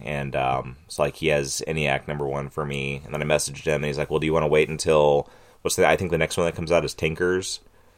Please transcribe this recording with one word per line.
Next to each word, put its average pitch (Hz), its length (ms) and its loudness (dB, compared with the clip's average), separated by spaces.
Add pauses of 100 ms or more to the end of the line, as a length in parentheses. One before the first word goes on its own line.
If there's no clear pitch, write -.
And, 69 360 -6
um, 65 400 -2 (100)
it's - 120 -16
like, 73 180 0
he 78 120 -2
has 71 380 0
eniac 73 400 0
number 73 200 -4
one 69 240 -4
for 78 140 -6
me. 69 400 -6
And 57 80 -14
then 73 80 -4
I 76 40 -2
messaged 73 400 -2
him, 78 120 2
and 71 100 -2
he's 71 120 -2
like, 73 120 -4
"Well, 78 100 2
do 76 60 -2
you 78 60 2
wanna 78 140 2
wait 76 220 4
until, 73 600 4 (340)
what's - 120 -2
the, 90 140 4
I 82 80 6
think 87 160 -2
the 82 60 2
next 80 180 0
one 87 100 2
that 82 80 -2
comes 82 160 -4
out 82 140 4
is 71 100 -4
Tinkers." 90 640 0 (400)